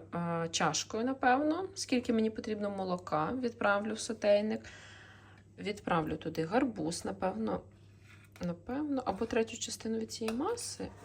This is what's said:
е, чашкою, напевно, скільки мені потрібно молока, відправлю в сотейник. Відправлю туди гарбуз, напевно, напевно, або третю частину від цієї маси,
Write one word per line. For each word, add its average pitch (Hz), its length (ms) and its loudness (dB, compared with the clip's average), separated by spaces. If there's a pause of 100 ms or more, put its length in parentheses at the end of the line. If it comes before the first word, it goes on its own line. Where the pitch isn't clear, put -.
(160)
е, 170 360 0
чашкою, 185 540 0
напевно, 294 720 4
скільки 247 380 0
мені 220 160 4
потрібно 214 400 0
молока, 185 720 0
відправлю 214 520 2
в 220 60 -6
сотейник. 214 640 4 (960)
Відправлю 180 560 0
туди 160 300 -2
гарбуз, 196 600 0
напевно, 196 560 -2 (800)
напевно, 262 640 -4
або 202 200 0
третю 226 320 0
частину - 400 -4
від 220 140 -6
цієї 226 260 -2
маси, 427 500 -2 (180)